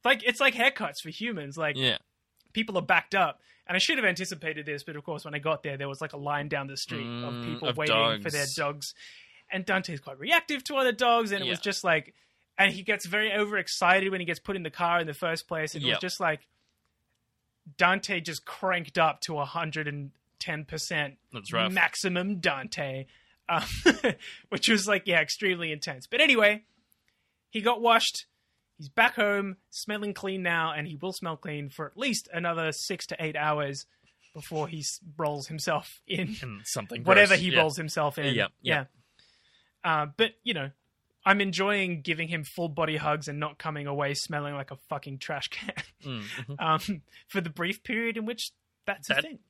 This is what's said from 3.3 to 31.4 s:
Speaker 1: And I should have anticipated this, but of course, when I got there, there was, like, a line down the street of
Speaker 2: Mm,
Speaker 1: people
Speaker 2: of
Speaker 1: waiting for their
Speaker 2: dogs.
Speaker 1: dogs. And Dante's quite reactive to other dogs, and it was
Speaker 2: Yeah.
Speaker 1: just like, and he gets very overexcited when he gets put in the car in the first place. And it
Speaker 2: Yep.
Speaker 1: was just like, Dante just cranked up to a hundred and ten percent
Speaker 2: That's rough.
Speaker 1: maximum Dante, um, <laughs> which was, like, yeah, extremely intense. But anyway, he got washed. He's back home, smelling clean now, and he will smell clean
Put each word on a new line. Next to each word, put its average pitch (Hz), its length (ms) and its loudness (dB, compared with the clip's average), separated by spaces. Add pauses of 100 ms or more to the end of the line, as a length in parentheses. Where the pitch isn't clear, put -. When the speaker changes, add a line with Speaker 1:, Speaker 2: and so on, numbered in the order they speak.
Speaker 1:
And 180 80 0
I - 20 2
should 320 200 2
have 226 60 0
anticipated 165 640 -2
this, 143 160 -6
but 151 140 -12
of 147 80 -12
course, 151 200 -6
when 147 120 -10
I - 20 -4
got 147 240 0
there, 143 140 -6
there 139 120 -6
was, 139 120 -8
like, 151 140 -8
a - 20 -12
line 143 320 -2
down 139 180 -2
the 139 100 -10
street 117 300 -6
of 120 260 -6
Speaker 2:
Mm, 120 200 -6
Speaker 1:
people - 160 -4
Speaker 2:
of 120 80 0
Speaker 1:
waiting 113 460 2
for 160 80 -4
their 147 120 0
Speaker 2:
dogs. 135 140 -2
Speaker 1:
dogs. 147 380 -4 (580)
And 190 120 -4
Dante's 185 360 -2
quite 135 180 -14
reactive 285 460 0
to 294 120 -6
other 262 160 4
dogs, 233 380 4
and 196 140 -2
it - 40 0
was 170 120 -2
Speaker 2:
Yeah. - 20 -8
Speaker 1:
just 196 220 -4
like, 160 280 2 (460)
and 196 140 6
he 196 100 -8
gets 208 240 -2
very 208 260 0
overexcited 196 800 4
when 190 100 -2
he 175 60 -4
gets 165 140 -4
put 196 160 -6
in 175 80 -6
the 151 60 -6
car 170 280 2
in 165 80 0
the 147 80 -8
first 165 320 -4
place. 156 300 -4
And 143 80 -6
it - 20 0
Speaker 2:
Yep. 117 100 4
Speaker 1:
was - 40 -2
just 180 200 -6
like, 156 280 0 (1300)
Dante 180 440 4
just 156 240 -8
cranked 180 540 -2
up 160 240 4
to 156 160 -4
a 143 60 0
hundred 156 440 -4
and 143 240 -8 (260)
ten 156 260 -6
percent 156 540 -4 (140)
Speaker 2:
That's 107 200 -10
rough. 185 200 2
Speaker 1:
maximum 185 680 0
Dante, 135 680 -2 (420)
um, 170 140 2 (220)
<laughs> - 680 2
which - 180 0
was, 202 180 4
like, 202 200 2
yeah, 170 140 4
extremely 170 520 -2
intense. 143 340 -8
But 247 140 0
anyway, 220 440 6 (840)
he 220 100 -4
got 226 200 2
washed. - 460 4 (520)
He's 147 100 -14
back 240 260 4
home, 202 420 2 (140)
smelling 208 440 -6
clean 190 280 -4
now, 165 300 0
and 151 140 -4
he 156 100 -10
will 185 160 -6
smell 165 240 -8
clean 147 340 -8